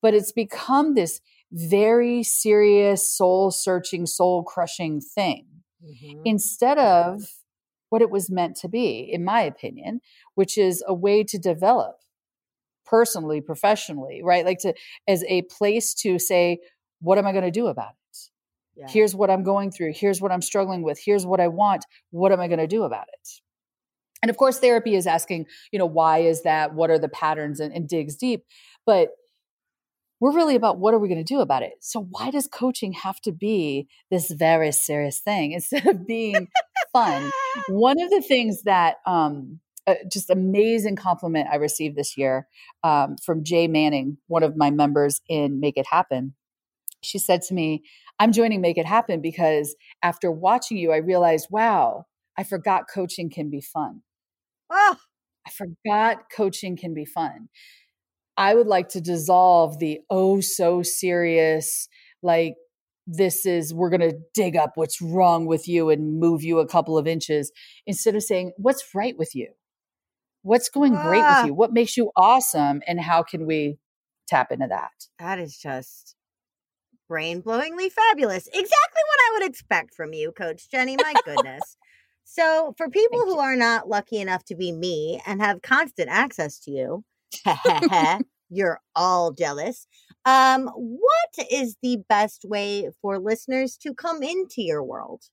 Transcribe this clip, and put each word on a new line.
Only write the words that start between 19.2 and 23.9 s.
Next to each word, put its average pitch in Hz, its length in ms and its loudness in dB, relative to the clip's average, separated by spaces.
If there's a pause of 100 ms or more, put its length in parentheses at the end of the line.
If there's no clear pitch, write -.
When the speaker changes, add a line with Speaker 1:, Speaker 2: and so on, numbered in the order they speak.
Speaker 1:
I'm 190 140 2
going 196 280 -2
through. 165 220 -6
Here's 196 280 0
what 190 100 -2
I'm 180 100 -2
struggling 190 400 -2
with. 151 220 -4
Here's 202 220 2
what 185 140 0
I 175 100 4
want. 196 360 0 (240)
What 180 220 2
am 185 100 2
I 175 60 -4
gonna 160 200 0
do 214 160 -2
about 113 300 -6
it?" - 160 -20 (960)